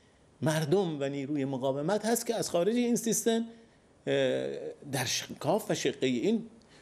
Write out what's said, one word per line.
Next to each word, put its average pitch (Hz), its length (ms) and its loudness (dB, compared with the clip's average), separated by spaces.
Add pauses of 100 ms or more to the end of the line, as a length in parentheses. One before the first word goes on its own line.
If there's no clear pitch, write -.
(420)
مردم 156 580 2
و 139 80 -2
نیروی 143 360 -2
مقاومت 139 600 0
هست 233 200 0
که 233 80 0
از 180 160 -2
خارج 185 260 2
این 240 200 2
سیستم، 226 480 2 (600)
اه، 135 440 2 (420)
در 123 120 -2
شکاف 156 640 -2
و 165 40 0
شقه 135 320 -2
این 160 400 2 (360)